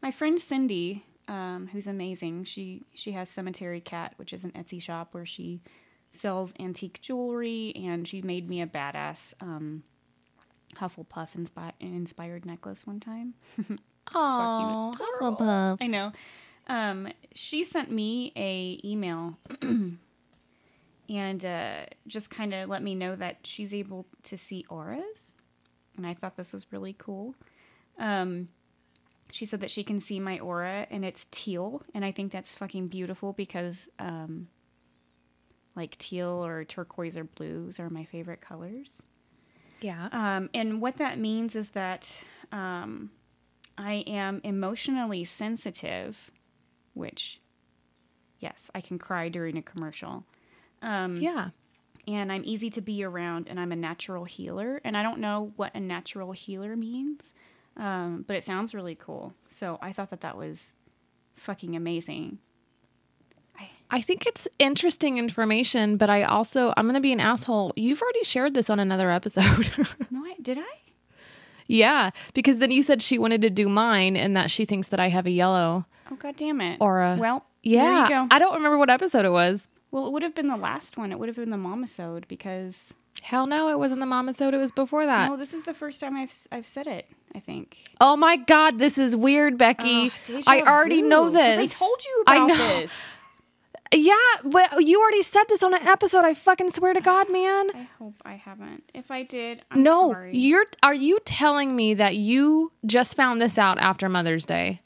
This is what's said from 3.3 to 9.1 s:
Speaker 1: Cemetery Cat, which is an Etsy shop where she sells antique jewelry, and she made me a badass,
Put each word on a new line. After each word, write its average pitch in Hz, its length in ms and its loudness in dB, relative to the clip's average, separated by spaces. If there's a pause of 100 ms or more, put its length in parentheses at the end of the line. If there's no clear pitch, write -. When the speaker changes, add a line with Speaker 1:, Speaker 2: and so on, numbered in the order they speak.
Speaker 1:
Cemetery 180 520 -10
Cat, 170 360 -12
which 170 160 -18
is 180 100 -16
an 180 80 -12
Etsy 170 300 -16
shop 170 320 -12
where 170 120 -16
she 175 360 -14 (500)
sells 185 480 -8
antique 185 420 -12
jewelry, 240 760 -8
and 170 320 -8
she 190 160 -12
made 180 260 -8
me 180 120 -6
a 165 60 -8
badass, 147 760 -10